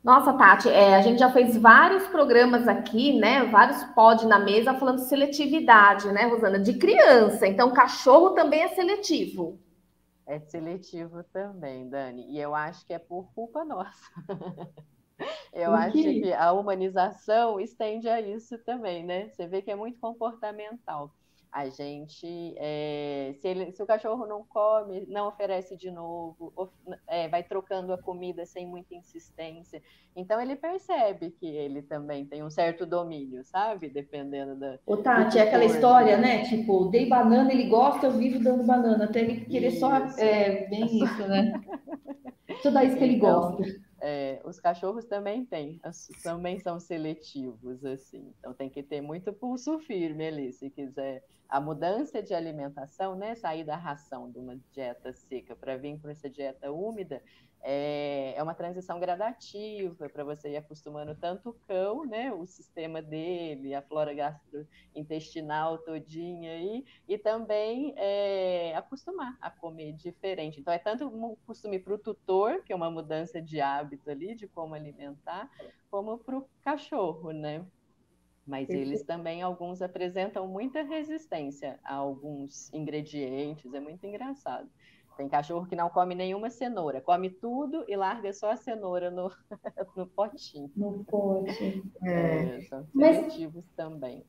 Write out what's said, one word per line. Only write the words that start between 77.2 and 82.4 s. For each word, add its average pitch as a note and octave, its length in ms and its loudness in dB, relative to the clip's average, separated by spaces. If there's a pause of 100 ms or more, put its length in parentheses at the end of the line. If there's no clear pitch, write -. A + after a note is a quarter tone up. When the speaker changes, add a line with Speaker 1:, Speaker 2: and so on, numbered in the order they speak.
Speaker 2:
né? D#3 320 -10 (840)
Mas C#3 200 -10
Speaker 3:
Perfeito. C3+ 220 -6
Speaker 2:
eles - 160 -8
também, E3+ 380 -10
alguns F3+ 400 -10
apresentam F#3 640 -8
muita B3+ 340 -10
resistência C#4 1000 -12
a C#3 120 -12
alguns C#3 760 -12